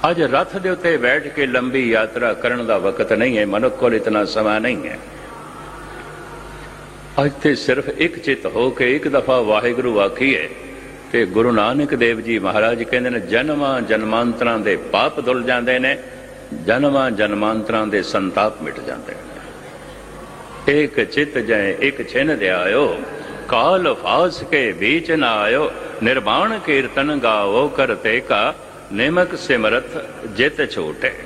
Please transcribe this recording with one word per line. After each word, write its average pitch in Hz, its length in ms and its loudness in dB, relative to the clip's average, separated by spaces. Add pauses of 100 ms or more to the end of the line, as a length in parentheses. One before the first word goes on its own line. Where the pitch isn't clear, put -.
ਅੱਜ 170 120 0
ਰੱਥ 143 360 2
ਦੇ 185 120 -2
ਉੱਤੇ 170 280 2
ਬੈਠ 135 300 2
ਕੇ 143 180 -2
ਲੰਬੀ 127 440 0
ਯਾਤਰਾ 110 440 2
ਕਰਨ 123 320 -2
ਦਾ 110 120 2
ਵਕਤ 98 360 0
ਨਹੀਂ 117 240 2
ਹੈ, 104 80 4
ਮਨੁੱਖ 113 300 0
ਕੋਲ 120 180 4
ਇਤਨਾ 107 320 2
ਸਮਾਂ 107 360 2
ਨਹੀਂ 117 280 -2
ਹੈ। - 100 -10 (2250)
ਅੱਜ 143 60 2 (120)
ਤੇ 147 120 6
ਸਿਰਫ 131 340 0
ਇੱਕ - 300 0
ਚਿੱਤ - 260 -2
ਹੋ 120 240 0
ਕੇ 123 260 2
ਇੱਕ 151 120 -2
ਦਫਾ 131 340 2
ਵਾਹਿਗੁਰੂ 117 580 2
ਆਖੀਏ 98 500 2 (640)
ਤੇ 117 140 4
ਗੁਰੂ 113 260 4
ਨਾਨਕ 123 440 2
ਦੇਵ 117 260 2
ਜੀ 113 180 0
ਮਹਾਰਾਜ 110 440 2
ਕਹਿੰਦੇ 123 260 0
ਨੇ, 123 100 -2
"ਜਨਮਾਂ 135 600 0
ਜਨਮਾਂਤਰਾਂ 113 800 0
ਦੇ 101 160 2
ਪਾਪ 123 500 0
ਧੁੱਲ 123 180 2
ਜਾਂਦੇ 123 360 2
ਨੇ, 131 180 0 (680)
ਜਨਮਾਂ 131 460 4
ਜਨਮਾਂਤਰਾਂ 107 760 0
ਦੇ 98 160 2
ਸੰਤਾਪ 101 580 0
ਮਿਟ 73 180 -8
ਜਾਂਦੇ - 340 -10
ਨੇ।" - 1700 -6
"ਏਕ 139 200 0
ਚਿੱਤ 143 340 -2
ਜੈ 107 320 2 (100)
ਇੱਕ 131 300 -2
ਛਿਨ 143 280 0
ਧਿਆਇਓ, 92 640 0 (480)
ਕਾਲ 151 460 2 (100)
ਫਾਸ 147 400 2
ਕੇ 135 280 0
ਬੀਚ 139 400 0
ਨਾ 123 280 2
ਆਇਓ, 120 320 2 (320)
ਨਿਰਵਾਣ 131 560 2
ਕੀਰਤਨ 139 600 0
ਗਾਵੋ 110 480 2
ਕਰਤੇ 120 520 0
ਕਾ, 127 360 0 (380)
ਨਿਮਕ 170 440 2
ਸਿਮਰਤ 117 680 0 (220)
ਜਿਤ 127 440 0
ਛੋਟੇ।" 87 420 -4 (120)